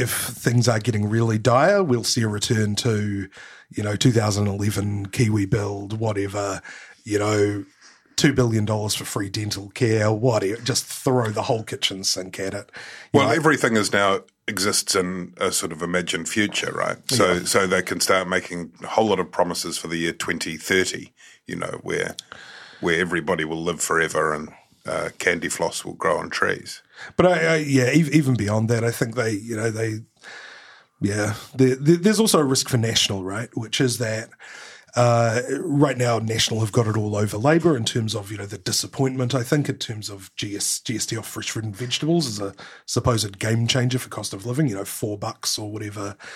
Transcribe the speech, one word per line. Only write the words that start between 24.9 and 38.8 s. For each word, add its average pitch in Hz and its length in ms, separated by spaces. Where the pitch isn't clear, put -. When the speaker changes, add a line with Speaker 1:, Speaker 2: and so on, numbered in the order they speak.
Speaker 2:
candy 85 300
floss - 360
will 92 100
grow 85 240
on 82 120
trees. - 500
Speaker 1:
But 175 100
I, 165 200
I, 165 100
yeah, 139 360
ev-, 156 220
even 135 220
beyond 107 340
that, 113 140
I 117 80
think 113 240
they, 113 160
you 110 240
know, 113 140
they, 110 280
yeah, 104 340
there, 127 200
there, 143 220
there's 196 240
also 214 180
a 151 60
risk 131 240
for 127 100
National, 110 460
right? 101 300
Which 110 260
is 120 180
that, 110 320
uh, 120 480
right 139 380
now 120 220
National 110 400
have 110 120
got 117 140
it 107 100
all 104 200
over 107 200
Labor 156 400
in 113 80
terms 110 300
of, 104 180
you 104 60
know, 101 80
the 101 120
disappointment, 131 760